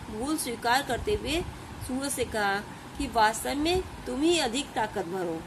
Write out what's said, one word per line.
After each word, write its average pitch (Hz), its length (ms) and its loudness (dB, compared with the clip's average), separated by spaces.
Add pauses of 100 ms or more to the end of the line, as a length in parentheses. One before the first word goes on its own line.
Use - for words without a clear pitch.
(100)
भूल 262 260 -2
स्वीकार 233 460 2
करते 220 320 0
हुए 254 260 0 (480)
सूरज 269 220 -2
से 262 140 0
कहा 208 320 0 (420)
कि 277 80 -2
वास्तव 226 480 4
में 339 280 2 (240)
तुम 254 160 -2
ही 339 160 6
अधिक 269 340 0
ताकतवर 190 540 -2
हो। 160 200 -2